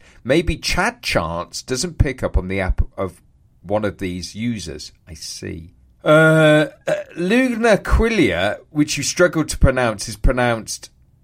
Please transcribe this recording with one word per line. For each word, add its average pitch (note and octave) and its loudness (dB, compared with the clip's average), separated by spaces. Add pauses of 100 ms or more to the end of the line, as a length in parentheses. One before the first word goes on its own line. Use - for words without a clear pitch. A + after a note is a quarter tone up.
(240)
Maybe D#3+ 0
Chad G3+ -2
Charts E2+ -4
doesn't D#3+ -6
pick - -6
up F2+ -4
on F#2 -2
the F#2+ -4
app F2+ -2 (160)
of F#2+ -10 (400)
one G#2 -4
of F#2+ -6
these F2+ -8
users. G2+ -8 (160)
I E2 -16
see." F2 -14 (320)
Uh, D#3 6 (220)
uh, D#3 0 (220)
Lugna A3+ 2
Quilia, A2 2 (140)
which D3 -2
you C3+ -6
struggled E3 0
to - -6
pronounce, B2 2
is A2 -10
pronounced A#2+ 0 (340)